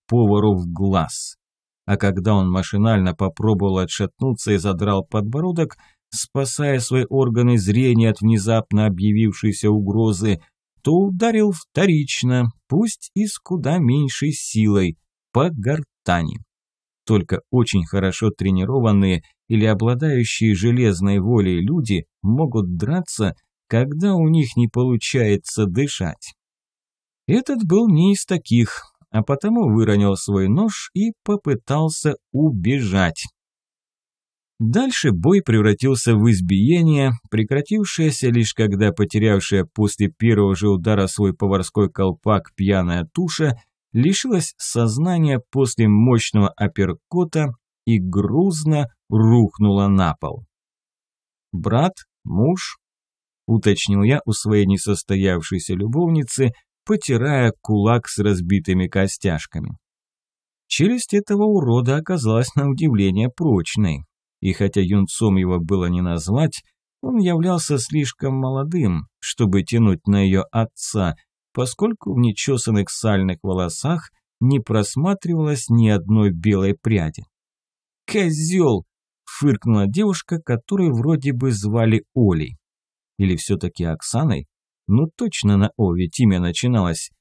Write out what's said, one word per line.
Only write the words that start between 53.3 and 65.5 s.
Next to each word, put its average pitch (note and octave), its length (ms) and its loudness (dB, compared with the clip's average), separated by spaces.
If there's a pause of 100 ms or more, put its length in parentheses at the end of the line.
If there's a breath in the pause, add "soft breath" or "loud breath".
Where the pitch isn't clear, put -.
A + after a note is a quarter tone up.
уточнил G2+ 560 0
я C3 220 2
у A2 80 -4
своей G#2 340 0
несостоявшейся F#2+ 1080 -2
любовницы – C3 800 0 (320 soft breath)
потирая C3 760 0
кулак G#2+ 480 0
с - 100 -8
разбитыми F#2 680 0
костяшками. F2 920 -4 (880)
Челюсть A3+ 480 0
этого G3+ 300 0
урода C3 520 2
оказалась B2+ 580 -2
на C#3+ 140 0
удивление A2+ 600 0
прочной, G2+ 760 -2 (360)
и F#2+ 120 -2
хотя G2 280 -2
юнцом G2 560 0
его F2+ 220 0